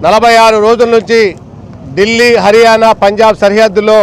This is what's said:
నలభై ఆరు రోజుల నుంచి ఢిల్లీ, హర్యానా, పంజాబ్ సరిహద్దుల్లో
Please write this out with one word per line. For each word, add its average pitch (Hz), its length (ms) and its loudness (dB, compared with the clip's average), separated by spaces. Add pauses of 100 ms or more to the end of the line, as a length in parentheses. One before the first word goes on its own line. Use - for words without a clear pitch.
నలభై 220 280 2 (100)
ఆరు 220 240 2
రోజుల 233 300 0
నుంచి 226 240 -2 (760)
ఢిల్లీ, 226 320 0 (160)
హర్యానా, 226 460 2 (120)
పంజాబ్ 208 400 0
సరిహద్దుల్లో 214 600 0